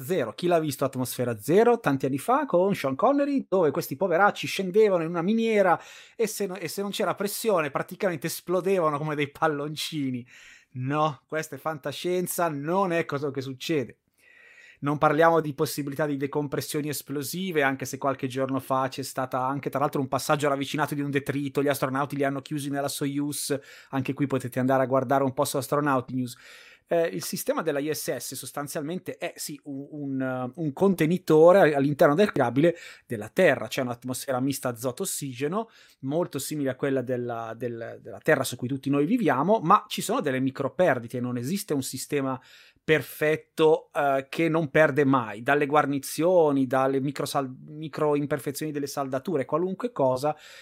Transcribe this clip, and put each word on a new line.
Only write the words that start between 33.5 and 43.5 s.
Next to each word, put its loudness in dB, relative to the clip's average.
c'è -4
un'atmosfera -4
mista -2
azoto-ossigeno, -4
molto -2
simile -4
a -4
quella -2
della, -6
del, -10
della -16
Terra 2
su -8
cui -6
tutti -2
noi 2
viviamo, 2
ma 6
ci -6
sono -2
delle 0
microperdite, 0
non -4
esiste -4
un -2
sistema -4
perfetto, 2